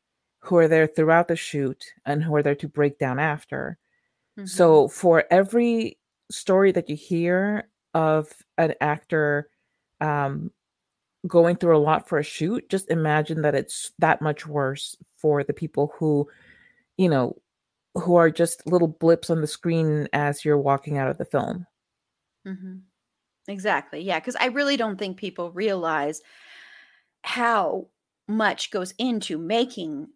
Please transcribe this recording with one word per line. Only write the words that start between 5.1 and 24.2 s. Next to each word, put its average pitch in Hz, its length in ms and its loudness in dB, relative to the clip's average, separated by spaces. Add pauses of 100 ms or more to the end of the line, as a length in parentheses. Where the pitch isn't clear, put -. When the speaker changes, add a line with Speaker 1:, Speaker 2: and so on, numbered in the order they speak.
Speaker 1:
every 226 680 2 (320)
story 190 420 2
that - 160 -2
you 147 80 -6
hear 180 720 -2 (240)
of 156 400 0 (240)
an 165 240 2
actor, 147 720 -2 (500)
um, 147 500 -4 (760)
going 170 300 4
through 165 200 4
a - 20 6
lot 151 300 2
for 160 100 0
a 151 60 -2
shoot, 196 460 -6
just 190 180 -4
imagine 156 540 0
that 147 120 0
it's - 440 -6
that 160 240 2
much 151 240 -4
worse 139 500 -6 (200)
for 143 280 0
the - 80 -6
people 147 460 -4
who, 147 280 0 (720)
you 190 120 2
know, 135 280 0 (580)
who 175 200 0
are 170 160 8
just - 360 -2
little 170 220 2
blips 165 420 2
on 160 100 0
the 151 60 -4
screen 156 680 -2
as 143 320 -2
you're 151 120 2
walking 139 420 -2
out 135 120 -2
of - 80 -6
the - 60 -6
film. 175 420 -4 (800)
Speaker 2:
Mm-hmm. 190 300 -14 (720)
Exactly. 185 520 -6
Yeah. 170 200 -4